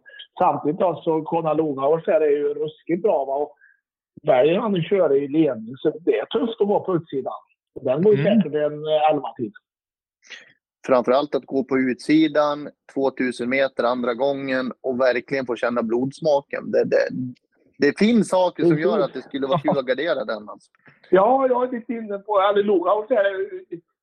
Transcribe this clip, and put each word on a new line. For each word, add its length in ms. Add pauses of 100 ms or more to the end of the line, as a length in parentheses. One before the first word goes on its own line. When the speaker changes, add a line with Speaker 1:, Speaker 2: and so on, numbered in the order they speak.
(400)
Speaker 1:
samtidigt 400
då, 240
så 180
Kona 320
Lugauer 480
så 100
är 80
det 100
ju 240
ruskigt 500
bra, 220
va? 100
Och 200 (680)
väljer 360
han 160
att 140
köra 260
i 120
ledning 500
så 240
det 180
är 60
tufft 360
att 60
vara 120
på 160
utsidan. 380 (480)
Den 220
går 120
ju 60
Speaker 2:
Mm. 200
Speaker 1:
säkert 140
en, 320
eh, 240
elva 260
tid. 160 (1300)
Speaker 3:
Framförallt 480
att 100
gå 180
på 140
utsidan, 920 (240)
tvåtusen 560
meter 340
andra 300
gången 580 (100)
och 180
verkligen 460
få 100
känna 280
blodsmaken. 880
Det, 120
det, 240 (680)
det 220
finns 300
saker 340
som 80
Speaker 1:
Precis. 140
Speaker 3:
gör 140
att 140
det 80
skulle 260
vara 120
kul 200
att 60
gardera 400
den, 240
alltså. 220 (400)
Speaker 1:
Ja, 380
jag 140
är 80
lite 220
inne 260
på... 220
Eller 220
Lugauer 440
så 60
är 100
det, 560 (240)